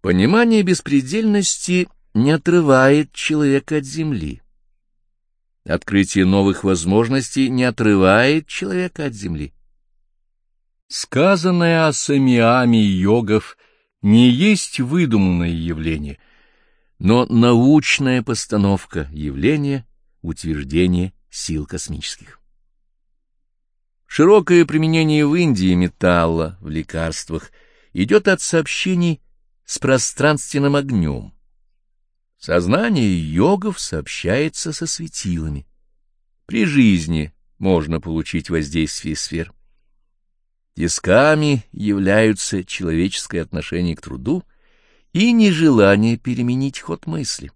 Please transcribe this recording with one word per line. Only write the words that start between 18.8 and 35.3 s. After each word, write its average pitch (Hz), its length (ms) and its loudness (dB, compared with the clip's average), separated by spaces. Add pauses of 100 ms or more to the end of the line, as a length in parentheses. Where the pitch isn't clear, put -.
явления, 113 800 -2 (340)
утверждение 82 920 -2 (160)
сил 76 360 -8
космических. - 720 -14 (1700)
Широкое 175 580 4
применение 156 640 2
в 147 80 0
Индии 104 400 2
металла 85 840 0
в 76 80 -16
лекарствах 80 840 -8 (420)
идет 190 360 0
от 185 120 0
сообщений 175 800 -2 (440)
с - 160 -10
пространственным 143 960 0
огнем. 82 580 -4 (1040)
Сознание 107 800 0
йогов 98 640 -2
сообщается 123 920 -6
со 165 140 -8
светилами. 80 800 -8 (800)